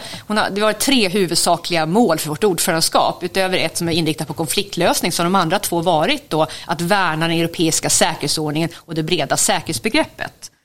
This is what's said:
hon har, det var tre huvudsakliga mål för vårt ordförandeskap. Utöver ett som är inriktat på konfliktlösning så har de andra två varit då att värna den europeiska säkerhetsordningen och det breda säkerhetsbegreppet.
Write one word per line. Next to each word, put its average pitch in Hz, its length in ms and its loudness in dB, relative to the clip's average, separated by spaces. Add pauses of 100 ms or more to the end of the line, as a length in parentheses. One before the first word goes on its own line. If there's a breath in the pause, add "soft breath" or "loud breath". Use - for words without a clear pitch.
(280 loud breath)
hon 208 100 -2
har, 190 120 2
det 196 120 -4
var 214 120 2
tre 214 360 2
huvudsakliga 170 760 0
mål 170 320 4
för 147 120 -6
vårt 151 140 -2
ordförandeskap. 165 800 2
Utöver 185 340 0
ett 156 200 -2
som 170 120 -2
är 165 40 0
inriktat 156 340 0
på 156 60 -6
konfliktlösning 190 800 -2
så - 100 -2
har 170 40 2
de 185 100 2
andra 180 240 2
två 170 220 -2
varit 170 480 0
då 156 180 2 (180 loud breath)
att 156 160 -4
värna 170 460 0
den 165 100 0
europeiska 165 520 0
säkerhetsordningen 156 840 0
och 165 200 -14
det 160 80 0
breda 156 340 0
säkerhetsbegreppet. - 1120 -2 (140)